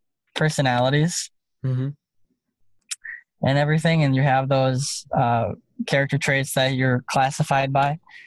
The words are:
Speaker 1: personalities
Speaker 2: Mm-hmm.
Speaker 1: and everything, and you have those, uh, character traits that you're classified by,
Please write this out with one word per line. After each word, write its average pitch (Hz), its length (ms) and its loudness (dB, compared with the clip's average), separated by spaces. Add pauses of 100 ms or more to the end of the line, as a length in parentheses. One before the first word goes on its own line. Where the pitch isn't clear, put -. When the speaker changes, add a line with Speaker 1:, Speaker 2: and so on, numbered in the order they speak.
(340)
Speaker 1:
personalities 143 960 0 (360)
Speaker 2:
Mm-hmm. 131 240 -2 (1600)
Speaker 1:
and 135 120 2
everything, 156 460 2
and 135 120 2
you 131 80 2
have 135 260 2
those, 131 560 0 (100)
uh, 117 340 0 (360)
character 139 320 0
traits 135 360 -2
that 135 220 0
you're 127 320 0
classified 135 640 0
by, 143 260 0 (280)